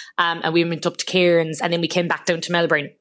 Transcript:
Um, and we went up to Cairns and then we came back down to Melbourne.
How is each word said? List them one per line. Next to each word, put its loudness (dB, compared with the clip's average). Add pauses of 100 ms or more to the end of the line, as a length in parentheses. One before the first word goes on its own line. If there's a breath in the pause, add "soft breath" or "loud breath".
(180 loud breath)
Um, 0
and 0
we 4
went -2
up -2
to -6
Cairns 2
and 0
then -2
we -2
came 0
back -2
down 0
to -6
Melbourne. 0